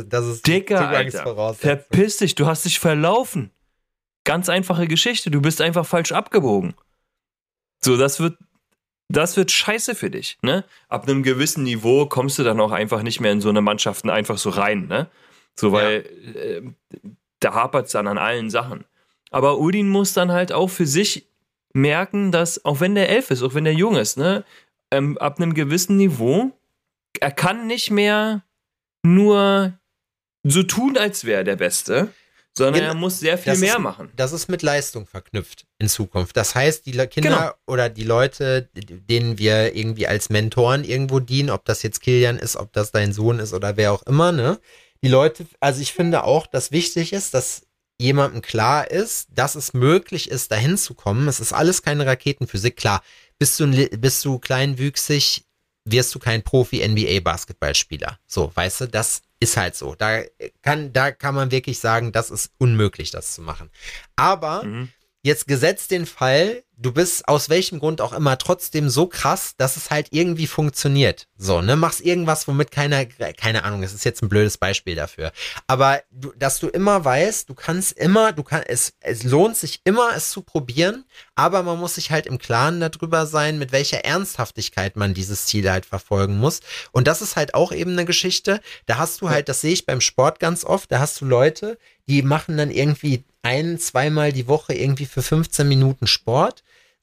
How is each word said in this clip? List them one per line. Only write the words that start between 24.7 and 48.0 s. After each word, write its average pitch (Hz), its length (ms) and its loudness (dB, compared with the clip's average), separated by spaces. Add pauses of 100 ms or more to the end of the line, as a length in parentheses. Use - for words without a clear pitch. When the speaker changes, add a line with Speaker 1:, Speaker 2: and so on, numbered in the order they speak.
Speaker 2:
Ähm, 139 280 0
ab 147 200 -4
einem 170 160 0
gewissen 160 440 0
Niveau, 180 560 2 (640)
er 143 120 0
kann 214 360 -2
nicht 226 240 -4
mehr 208 500 2 (640)
nur 196 720 4 (640)
so 151 200 4
tun, 254 340 0
als 208 280 -2
wäre 104 160 0
er - 20 -4
der 98 140 0
Beste, 98 500 -2 (500)
sondern 143 240 2
Speaker 1:
Genau. 156 60 -2
Speaker 2:
er 160 80 -4
muss 180 240 -4
sehr 160 180 0
viel - 140 -2
Speaker 1:
Das 185 80 2
Speaker 2:
mehr 196 160 2
Speaker 1:
ist, 240 60 -2
Speaker 2:
machen. 95 340 -8
Speaker 1:
das 127 160 -2
ist 165 160 -8
mit 180 160 -4
Leistung 143 420 -2
verknüpft - 640 -12 (100)
in 107 120 0
Zukunft. 92 480 -4
Das - 180 -2
heißt, 147 320 0
die 131 40 -10
Le-, 127 160 0
Kinder 151 220 -2
Speaker 2:
Genau. 165 220 0 (160)
Speaker 1:
oder 123 220 0
die 110 140 -10
Leute, 131 600 0 (120)
d-, 92 60 -12
denen 113 560 -2
wir 107 380 2
irgendwie 110 320 -2
als 104 240 -2
Mentoren 120 520 2
irgendwo 131 360 0
dienen, 131 320 0
ob - 140 -4
das - 180 -2
jetzt 110 180 -6
Kilian 123 380 2
ist, - 160 -6
ob - 180 -10
das 107 180 -2
dein 104 220 0
Sohn 110 240 0
ist 107 160 -6
oder 101 240 -2
wer 104 140 4
auch 101 120 -2
immer, 160 280 4
ne? 156 280 0 (440)
Die 131 60 4
Leute, 151 360 4 (140)
also 139 220 0
ich - 120 -6
finde 170 300 0
auch, 151 240 2
dass - 240 -4
wichtig 170 420 -2
ist, 196 220 -6
dass - 320 -4 (320)
jemandem 135 420 2